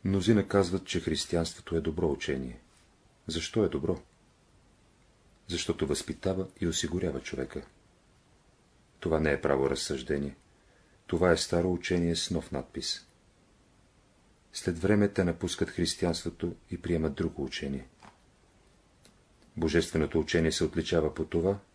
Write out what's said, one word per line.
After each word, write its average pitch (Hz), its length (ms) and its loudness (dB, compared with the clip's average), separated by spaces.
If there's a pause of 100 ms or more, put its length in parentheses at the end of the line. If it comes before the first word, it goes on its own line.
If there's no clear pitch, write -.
Мнозина 98 440 4
казват, 95 380 2
че 85 140 -2
християнството 82 760 -2
е 82 40 2
добро 80 300 0
учение. 65 500 -6 (680)
Защо 85 380 0
е 82 40 2
добро? 80 340 -2 (1500)
Защото 85 380 -2
възпитава 92 600 -2 (140)
и 87 60 0
осигурява 82 540 -2
човека. - 420 -8 (1400)
Това 80 200 2
не 76 120 4
е 69 80 0
право 69 300 2
разсъждение. 69 680 -2 (680)
Това 87 260 4
е 80 40 8
старо 87 360 0
учение 85 440 2
с - 140 -4
нов 80 220 -4
надпис. - 540 -6 (1500)
След 85 260 -4
време 101 300 4
те 95 160 2
напускат - 460 -2
християнството 85 840 -2 (160)
и - 120 -8
приемат 78 320 0
друго 76 300 -4
учение. 67 420 -6 (1700)
Божественото 80 640 2
учение 80 320 2
се - 120 0
отличава 78 500 0
по 80 100 -4
това 92 340 0 (160)